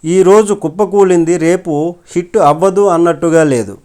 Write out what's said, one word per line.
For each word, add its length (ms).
ఈరోజు 500
కుప్పకూలింది, 720
రేపు 260
హిట్ 260
అవ్వదు 340
అన్నట్టుగా 480
లేదు. 320